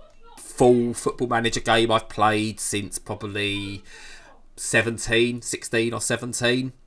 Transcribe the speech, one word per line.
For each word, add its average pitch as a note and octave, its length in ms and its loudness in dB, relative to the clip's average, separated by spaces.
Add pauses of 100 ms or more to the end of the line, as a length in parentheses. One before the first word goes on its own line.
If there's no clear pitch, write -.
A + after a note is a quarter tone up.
(380)
full A#2+ 560 4
Football - 340 -4
Manager A#2 320 0
game A#2 320 4
I've A2 160 2
played G#2+ 500 0
since G2+ 400 -4
probably G2+ 840 -6 (720)
seventeen, A#2 880 0
sixteen - 500 -2
or A2 80 -4
seventeen. B2 720 0 (140)